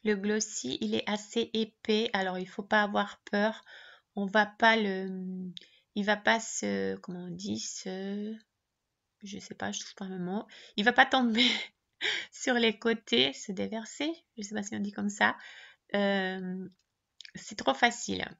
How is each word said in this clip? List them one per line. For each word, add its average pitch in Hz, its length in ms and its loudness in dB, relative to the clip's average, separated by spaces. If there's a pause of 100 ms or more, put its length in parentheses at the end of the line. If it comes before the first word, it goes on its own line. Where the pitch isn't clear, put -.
Le 214 120 4
glossy, 214 640 -2
il 214 140 0
est 226 140 -2
assez 214 440 -2
épais, 220 580 0
alors 185 260 0
il 185 100 -4
faut 208 160 -8
pas 214 200 4
avoir 202 380 0 (100)
peur. 208 320 2 (520)
On 202 100 0
va 208 200 4
pas 226 300 6
le... 190 760 -2 (460)
Il 202 100 0
va 208 120 4
pas 220 240 4
se... 196 560 -2
Comment 180 280 -10
on 175 60 -8
dit, 202 280 -6
se... 202 760 -6 (880)
Je 196 160 -12
sais 202 160 -14
pas, 202 160 -6
je 202 80 -6
trouve - 160 -14
pas 196 120 -10
le 190 120 -8
mot. 185 260 -4 (320)
Il 208 80 2
va 240 80 6
pas 262 120 8
tomber 247 440 4 (500)
<laughs> - 320 -4
sur - 220 -2
les 226 260 4
côtés, 233 540 2
se - 180 -12
déverser, 214 640 -4 (240)
je 214 60 -8
sais 208 120 -8
pas 208 80 -2
si 214 120 -8
on 208 40 -4
dit 202 140 -2
comme 202 160 -2
ça. 208 260 2 (580)
Euh... 190 760 0 (680)
c'est - 220 -12
trop 269 160 0
facile. 233 560 0 (100)